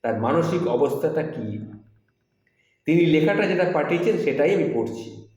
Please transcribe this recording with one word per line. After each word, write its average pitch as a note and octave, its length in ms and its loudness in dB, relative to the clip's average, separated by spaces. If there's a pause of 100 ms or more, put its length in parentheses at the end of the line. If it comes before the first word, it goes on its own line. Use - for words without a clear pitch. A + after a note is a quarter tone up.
তার A2 180 -2
মানসিক D#3+ 480 0
অবস্থাটা C#3+ 540 0
কি? G#2+ 360 -8 (1300)
তিনি E3 220 4
লেখাটা D#3 400 2
যেটা F3+ 260 0
পাঠিয়েছেন E3+ 460 0
সেটাই C#3 360 2
আমি - 200 0
পড়ছি। - 640 -6